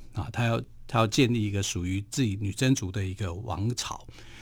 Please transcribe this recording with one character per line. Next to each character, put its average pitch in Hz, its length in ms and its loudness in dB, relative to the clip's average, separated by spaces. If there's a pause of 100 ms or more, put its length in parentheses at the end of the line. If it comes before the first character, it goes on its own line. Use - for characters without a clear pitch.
(140)
啊， - 180 -4
他 120 140 0
要， 117 160 2 (260)
他 117 120 2
要 113 80 6
建 120 260 4
立 117 100 2
一 104 80 0
个 101 100 2
属 87 240 -2
于 95 240 0
自 139 140 0
己 101 180 2
女 98 100 0
真 131 220 4
族 95 180 0
的 98 140 -2
一 92 80 -4
个 92 200 -4
王 101 420 -2
朝。 - 300 -6 (360)